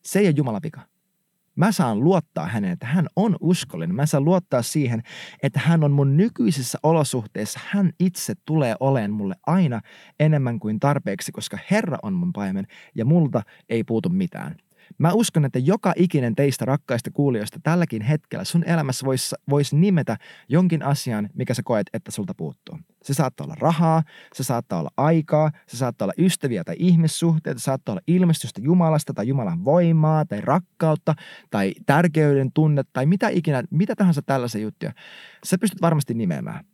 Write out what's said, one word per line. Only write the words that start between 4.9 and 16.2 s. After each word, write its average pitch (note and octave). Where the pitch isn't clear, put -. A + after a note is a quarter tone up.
että C#3
hän D#3+
on C#3+
mun C#3
nykyisissä F3
olosuhteissa. C3
Hän G3
itse F3
tulee D3
oleen C3
mulle G2+
aina D3
enemmän C3+
kuin G#2+
tarpeeksi, C#3
koska -
Herra F#3+
on G2+
mun F2
paimen G2
ja A2+
multa C#3
ei A#2
puutu A2+
mitään. -
Mä D#3+
uskon, G3
että B2+
joka F3
ikinen C#3